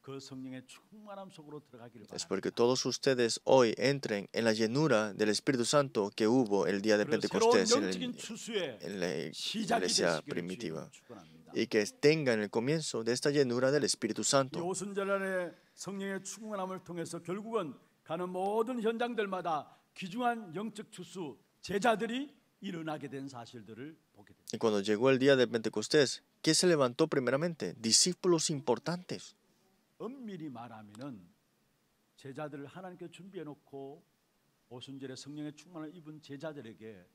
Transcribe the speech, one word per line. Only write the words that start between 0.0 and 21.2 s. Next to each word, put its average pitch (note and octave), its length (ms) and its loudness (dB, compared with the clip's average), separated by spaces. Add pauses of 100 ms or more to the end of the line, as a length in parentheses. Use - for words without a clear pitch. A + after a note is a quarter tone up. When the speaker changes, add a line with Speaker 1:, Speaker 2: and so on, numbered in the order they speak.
Speaker 1:
그 C3+ 180 -12
성령의 C3 480 -12
충만함 G3 640 -16
속으로 D3 340 -16
들어가기를 A#2 480 -18
Speaker 2:
Es - 140 -8
porque G2 240 -2
Speaker 1:
바랍니다. - 20 -20
Speaker 2:
todos B2 320 4
ustedes B2 560 2
hoy B2+ 340 8
entren B2+ 560 0
en A2+ 120 0
la A2+ 80 6
llenura A2 640 2
del G#2+ 160 4
Espíritu A#2+ 340 2
Santo C3 500 2
que A2 140 4
hubo G2+ 400 4
el G2+ 120 0
día G#2+ 160 4
de G#2 100 4
Speaker 1:
그런 D3+ 140 0
Speaker 2:
Pentecostés G#3+ 500 4
Speaker 1:
새로운 C#4 120 4
Speaker 2:
en D4 60 0
el, F#3 160 -2
Speaker 1:
영적인 A#3+ 120 -8
추수의 F3+ 680 -6
Speaker 2:
en F#2 180 -6
la D#2 320 -2
Speaker 1:
시작이 A3 500 -2
Speaker 2:
iglesia E2+ 380 2
Speaker 1:
되시기를 - 100 -20
Speaker 2:
primitiva. E2+ 560 -6
Speaker 1:
주님으로 - 60 -20
축원합니다. E2+ 640 -20
Speaker 2:
Y A2 100 0
que G#2+ 200 2
tengan C#3+ 540 4
el G#2+ 100 -2
comienzo B2+ 520 -2
de A#2 100 0
esta C#3+ 180 0
llenura C3 420 2
del D3 100 2
Espíritu G#2+ 380 -2
Speaker 1:
이 G#2+ 40 -4
Speaker 2:
Santo. C#3 400 2
Speaker 1:
오순절날의 F#3+ 880 -2 (220)
성령의 G3 480 -8
충만함을 F#3+ 640 -8
통해서 E3+ 360 -8
결국은 G3 540 -4 (300)
가는 F3 240 -6
모든 G#3+ 520 -2
현장들마다 G3+ 960 -2 (200)
귀중한 G#3+ 580 -4
영적 G#3+ 380 -10
추수, E3 440 -12 (260)